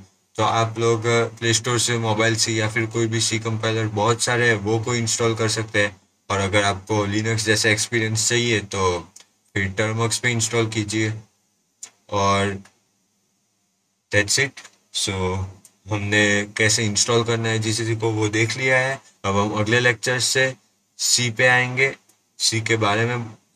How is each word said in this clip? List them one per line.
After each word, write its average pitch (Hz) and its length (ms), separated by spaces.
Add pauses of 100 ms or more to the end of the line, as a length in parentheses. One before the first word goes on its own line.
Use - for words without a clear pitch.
(360)
तो 110 60
आप 110 360
लोग, 117 260
अ, 117 220
प्ले 113 280
स्टोर 120 240
से, 120 200
मोबाइल 113 380
से 113 160
या 107 160
फिर 113 180
कोई 113 200
भी 113 140
सी 110 180
कंपाइलर 110 480
बहुत 107 360
सारे 120 260
हैं, 117 60
वो 107 260
को 120 140
इंस्टॉल 113 400
कर 110 140
सकते 107 340
हैं। 101 180 (300)
और 98 80
अगर 98 240
आपको 101 440
Linux 110 280
जैसा 110 340
एक्सपीरियंस 110 600
चाहिए, 120 320
तो 92 480 (460)
फिर 98 260
Termux 110 380
पे 123 120
इंस्टॉल 117 360
कीजिए। 110 460 (1000)
और 98 520 (1500)
that's 104 240
it। 135 180 (380)
So, - 160 (800)
हमने 104 680
कैसे 110 280
इंस्टॉल 113 400
करना 113 240
है 110 100
जीसीसी 110 380
को, 113 140
वो 110 180
देख 110 280
लिया 131 220
है। 131 240 (220)
अब 98 120
हम 104 160
अगले 110 280
लेक्चर 123 400
से 131 480 (300)
सी 123 320
पे 127 160
आएंगे, 127 480 (440)
सी - 220
के 113 160
बारे 107 300
में, 117 300 (200)